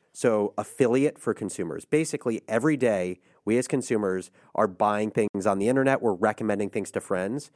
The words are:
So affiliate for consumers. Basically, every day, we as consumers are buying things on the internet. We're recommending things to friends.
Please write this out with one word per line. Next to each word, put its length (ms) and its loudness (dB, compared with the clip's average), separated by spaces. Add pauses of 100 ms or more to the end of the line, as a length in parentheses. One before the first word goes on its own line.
(120)
So 440 0
affiliate 640 2
for 160 -2
consumers. 500 -6
Basically, 640 -2
every 300 2
day, 420 0 (240)
we 140 2
as 100 -2
consumers 640 -2 (240)
are 120 4
buying 440 0
things 360 -2
on 120 2
the 100 0
internet. 340 2
We're 120 2
recommending 560 0
things 220 -4
to 80 -2
friends. 560 -4